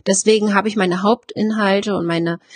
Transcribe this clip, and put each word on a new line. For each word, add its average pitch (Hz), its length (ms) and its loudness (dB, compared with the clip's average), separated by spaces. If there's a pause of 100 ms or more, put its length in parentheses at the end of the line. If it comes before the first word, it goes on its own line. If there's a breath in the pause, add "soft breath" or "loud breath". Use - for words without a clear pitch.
Deswegen 208 480 2
habe 202 140 2
ich 214 80 -4
meine 185 260 0
Hauptinhalte 208 960 -2
und 170 80 -4
meine 170 320 -2 (180 loud breath)